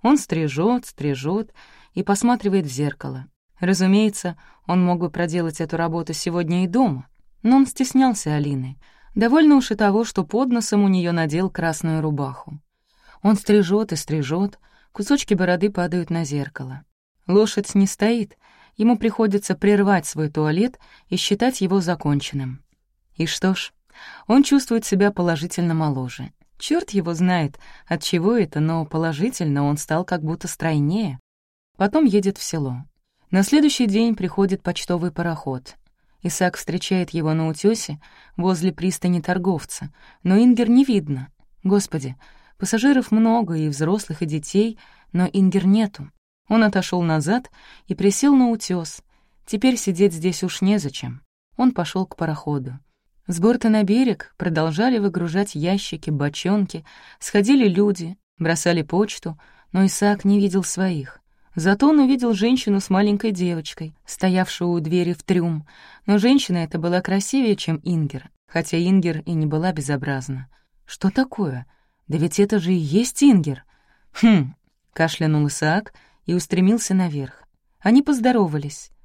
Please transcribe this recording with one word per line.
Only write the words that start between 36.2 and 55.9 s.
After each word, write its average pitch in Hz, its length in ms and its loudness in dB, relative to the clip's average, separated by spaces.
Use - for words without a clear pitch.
Исаак 180 340 -2
встречает 180 540 -4
его 156 220 -2
на 160 160 0
утесе 175 520 -2
возле 180 360 0
пристани 180 480 -2
торговца, 180 720 -4
но 185 140 2
Ингер 240 320 4
не 247 160 6
видно. 147 440 -2
Господи, 170 540 -2
пассажиров 247 540 2
много, 226 420 2
и 156 140 -2
взрослых, 160 540 -4
и 170 40 -4
детей, 190 520 -2
но 180 200 0
Ингер 190 340 2
нету. 196 440 0
Он 220 160 4
отошел 185 400 0
назад 165 480 -2
и 185 80 -6
присел 202 420 2
на 247 140 4
утес. 185 520 -6
Теперь 233 320 2
сидеть 190 340 2
здесь 170 320 -4
уж - 160 -6
незачем. 143 600 -2
Он 247 160 2
пошел 185 340 -4
к - 100 -20
пароходу. 147 640 -6
С 165 140 -6
борта 226 300 4
на 214 120 4
берег 214 540 0
продолжали 170 600 0
выгружать 190 560 -2
ящики, 170 560 -4